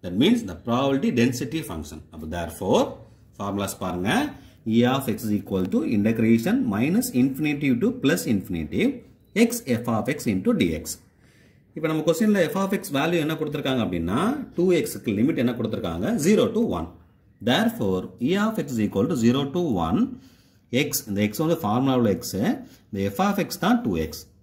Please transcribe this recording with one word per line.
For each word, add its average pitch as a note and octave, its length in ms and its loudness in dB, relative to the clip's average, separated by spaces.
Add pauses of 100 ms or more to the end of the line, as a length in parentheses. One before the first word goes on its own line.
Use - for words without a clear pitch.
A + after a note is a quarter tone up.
That F2+ 180 -6
means A3+ 180 4 (100)
the E2 60 -10 (100)
probability C3+ 440 0 (100)
density C3+ 400 0 (100)
function. D#2+ 300 -10 (140)
அப்ப D#2+ 200 -12
therefore, F#2 480 0 (540)
ஃபார்முலாஸ் G2 460 -4
பாருங்க. F2+ 280 -2 (680)
E - 20 6 (140)
of C3+ 220 -2
x - 120 -6
is G#2 120 -2
equal F#2+ 260 -2 (100)
to A#3+ 40 2 (180)
integration A2+ 600 4 (180)
minus D#3 340 0 (140)
infinitive C#3+ 600 0
to A#3+ 80 2 (120)
plus E3+ 200 2 (120)
infinitive F#2 560 -2 (580)
x - 120 -4 (200)
f - 60 -6 (100)
of G2+ 100 -2 (100)
x - 180 -4
into D3 180 0 (100)
dx. D#2+ 220 0 (920)
இப்ப D#3 140 0
நம்ம D#3 180 -2
கொஸ்டின்ல G3+ 320 4 (120)
f - 100 -4
of G3 180 0
x - 180 -8
value E3 260 2
என்ன D#3+ 160 -2
கொடுத்திருக்காங்க C#3+ 460 -2
அப்படின்னா, F2+ 340 -2 (360)
டூ E3+ 80 2 (140)
எக்ஸ் - 240 -4
க்கு A2 160 -2
limit C3+ 260 2
என்ன B2 140 2
கொடுத்திருக்காங்க? F#2+ 500 -4 (180)
Zero F3+ 200 6 (100)
to A#3 60 2 (160)
one. D#2+ 100 -6 (520)
Therefore, A#2 640 0 (280)
E - 20 2 (140)
of A3+ 180 -2
x C#3+ 100 -8
is A2 120 0
equal G2 260 0
to C3+ 140 0
zero C3+ 180 4 (100)
to F3+ 80 0 (220)
one. A2 160 2 (840)
X, - 20 -6 (200)
இந்த G2+ 200 -2
x G#2 40 -2 (120)
வந்து A#2+ 180 2
formula B2+ 380 2
உள்ள A2 180 4
x, - 140 -10 (560)
இந்த G2+ 100 -8 (160)
f - 140 -4
of G3 160 0
x - 200 -8
தான் A#3 200 4
டூ G#2 80 0 (120)
எக்ஸ். - 180 -10 (200)